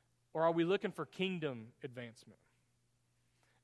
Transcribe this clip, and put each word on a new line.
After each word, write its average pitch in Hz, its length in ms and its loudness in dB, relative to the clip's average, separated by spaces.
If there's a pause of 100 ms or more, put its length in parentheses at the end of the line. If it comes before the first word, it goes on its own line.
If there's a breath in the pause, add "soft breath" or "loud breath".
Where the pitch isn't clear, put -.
(360)
or 160 80 2
are 170 80 6
we 170 140 2
looking 190 260 2
for 156 160 -8
kingdom 151 640 -4 (140)
advancement? 120 560 -14 (1200)